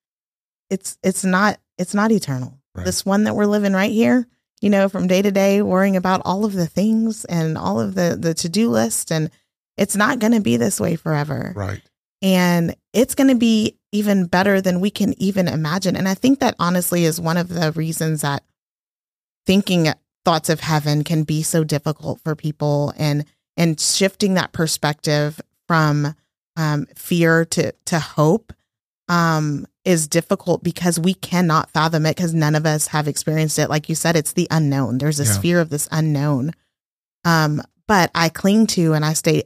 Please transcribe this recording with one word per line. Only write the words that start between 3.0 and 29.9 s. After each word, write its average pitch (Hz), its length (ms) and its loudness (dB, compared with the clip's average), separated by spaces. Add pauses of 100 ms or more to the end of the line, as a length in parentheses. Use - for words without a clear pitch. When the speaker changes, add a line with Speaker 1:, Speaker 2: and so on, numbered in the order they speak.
Speaker 1:
one 202 200 2
that 214 100 -2
we're 208 100 2
living 208 280 2
right 196 180 0
here, 240 360 2 (340)
you 202 80 2
know, 196 200 4
from 185 180 -2
day 185 140 2
to 202 100 2
day, 196 300 2
worrying 196 360 2
about 185 280 0
all 196 200 0
of 208 80 -2
the 175 140 0
things 220 580 0
and 160 320 -2
all 202 220 -4
of 208 160 -2
the, 175 240 0
the 165 140 -2
to-do 185 360 -2
list, 226 420 -2
and 160 180 -2 (480)
it's - 180 0
not 233 240 0
gonna 226 220 2
be 233 160 2
this 226 220 -2
way 170 160 -2
forever. 147 600 -4
Speaker 2:
Right. 101 260 -8 (400)
Speaker 1:
And 180 540 2 (160)
it's 254 220 2
gonna 269 220 4
be 226 420 2 (140)
even 208 340 2
better 190 360 2
than 180 200 0
we 202 80 0
can 214 320 0
even 190 260 0
imagine. 165 480 -2
And 185 120 -2
I 190 80 0
think 269 240 2
that - 200 -2
honestly 175 460 0
is 165 160 -2
one 165 160 -2
of 175 120 -2
the 170 240 -2
reasons 160 480 -4
that 143 220 -4 (1040)
thinking 185 420 2 (380)
thoughts 165 240 0
of 160 100 0
heaven 151 440 0
can 156 200 -2
be 156 200 -2
so 160 200 0
difficult - 580 -6
for 151 140 -6
people, 147 640 -2
and, 147 280 -2 (320)
and 165 220 0
shifting 196 540 0
that 175 180 0
perspective 151 880 -2 (280)
from, 151 480 2 (420)
um, 151 380 -2
fear 165 500 2
to, - 260 -2 (140)
to 170 140 -2
hope, 156 540 0 (540)
um, 160 600 0 (160)
is 165 240 2